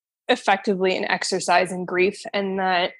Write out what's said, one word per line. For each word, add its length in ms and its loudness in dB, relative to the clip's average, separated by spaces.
effectively 680 2
an 80 -4
exercise 680 0
in 140 -6
grief, 340 0
and 260 -2
that, 400 0